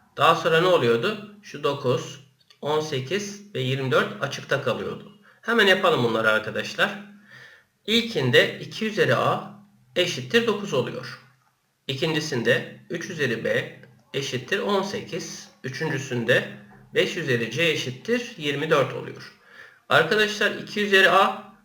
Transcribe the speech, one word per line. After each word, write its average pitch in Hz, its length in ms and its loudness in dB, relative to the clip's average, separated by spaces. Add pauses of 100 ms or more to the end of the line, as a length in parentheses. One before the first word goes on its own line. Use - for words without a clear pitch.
(160)
Daha 151 180 6
sonra 165 260 2
ne 175 60 4
oluyordu? 170 760 2
Şu 147 200 -14
dokuz, 135 640 -2 (340)
on 151 200 -2
sekiz 156 720 -6
ve 131 60 -4
yirmi 131 300 -2
dört 202 320 0
açıkta 135 400 -4
kalıyordu. 95 500 -4 (300)
Hemen 220 240 4
yapalım 185 380 4
bunları 110 260 2
arkadaşlar. 107 720 -2 (840)
İlkinde 190 760 4
iki - 260 -6
üzeri 143 300 2
A, 127 400 0 (420)
eşittir 175 500 0
dokuz 202 280 -2
oluyor. - 460 -4 (680)
İkincisinde 139 920 -2 (100)
üç 170 200 -8
üzeri 135 340 -2
B - 360 -2 (340)
eşittir 135 440 -4
on 196 240 0
sekiz. - 640 -8 (160)
Üçüncüsünde 131 840 -2 (460)
beş 175 220 0
üzeri 120 340 -2
C 143 140 -2
eşittir 170 720 -4
yirmi 147 340 -4
dört 139 240 2
oluyor. - 380 -12 (560)
Arkadaşlar 208 600 2
iki - 340 -4
üzeri 190 260 6
A - 420 2 (120)